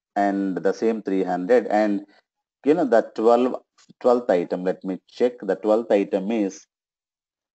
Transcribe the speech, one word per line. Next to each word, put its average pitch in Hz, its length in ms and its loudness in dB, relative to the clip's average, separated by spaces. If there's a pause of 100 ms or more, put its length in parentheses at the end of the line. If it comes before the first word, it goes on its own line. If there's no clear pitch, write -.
(160)
and 98 400 0
the 90 160 0
same 110 300 -4
three 95 200 -2
hundred, 92 440 0
and 104 400 -2 (580)
you 143 100 4
know, 170 100 0
the 113 180 4 (120)
twelve, 120 480 2 (380)
twelfth 123 300 2
item, 90 340 -2
let 92 180 -4
me 92 160 -6 (100)
check. 123 320 -2
The 95 160 -4
twelfth 110 340 0
item 98 420 0
is 104 340 -4 (880)